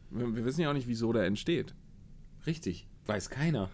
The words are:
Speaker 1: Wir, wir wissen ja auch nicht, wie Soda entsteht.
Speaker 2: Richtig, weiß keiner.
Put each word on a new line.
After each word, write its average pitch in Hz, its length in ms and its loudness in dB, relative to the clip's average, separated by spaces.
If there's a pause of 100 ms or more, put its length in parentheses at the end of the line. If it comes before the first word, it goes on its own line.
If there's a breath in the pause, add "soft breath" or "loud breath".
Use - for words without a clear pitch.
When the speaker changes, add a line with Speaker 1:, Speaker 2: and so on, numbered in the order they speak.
Speaker 1:
Wir, 117 260 0
wir 117 80 0
wissen 139 180 2
ja 151 80 4
auch 143 40 2
nicht, 131 140 0
wie 120 80 0
Soda 113 280 4
entsteht. 110 520 2 (720)
Speaker 2:
Richtig, 98 400 -4 (180)
weiß 104 240 0
keiner. 131 440 2